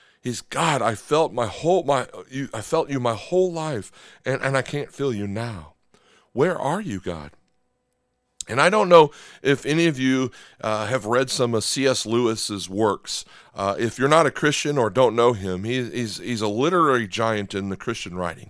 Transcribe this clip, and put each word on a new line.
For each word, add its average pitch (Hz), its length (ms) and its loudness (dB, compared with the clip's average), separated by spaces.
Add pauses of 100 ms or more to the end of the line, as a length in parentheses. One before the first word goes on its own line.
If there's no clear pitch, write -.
(200)
he's, 123 220 -6
"God, 147 400 0
I 110 140 2
felt 151 360 0
my 117 140 -2
whole, 170 380 0
my, 135 240 0 (200)
you, 131 280 -8
I 110 60 -6
felt 160 280 -2
you 139 100 -2
my 120 140 0
whole 180 380 0
life, 156 400 -6 (340)
and, 131 160 -2
and 135 160 0
I 127 60 2
can't - 280 -8
feel 139 220 -4
you 101 140 -4
now. 101 480 -8 (580)
Where 156 240 2
are 170 240 -2
you, 117 180 -6
God?" 78 340 -10 (1160)
And 120 120 0
I 170 80 6
don't 208 180 2
know 165 240 8 (300)
if 135 240 0
any 160 220 2
of 135 120 0
you, 131 320 0 (300)
uh, 107 240 -2
have 107 200 -4
read 127 240 0
some 120 240 0
of 107 120 0
C 135 200 -2
S 127 200 2
Lewis's 110 640 -2
works. 101 560 -2 (280)
Uh, 98 240 -2
if 113 220 -4
you're 131 80 2
not 156 180 6
a 127 60 2
Christian 147 460 -2
or 110 120 2
don't 117 280 4
know 120 160 6
him, 95 320 -4
he, 127 180 -2
he's, 107 360 -6
he's 107 200 -6
a 107 80 -2
literary 131 600 2
giant 107 440 -2
in 98 140 -4
the 95 80 -6
Christian 95 400 -8
writing, 85 340 -6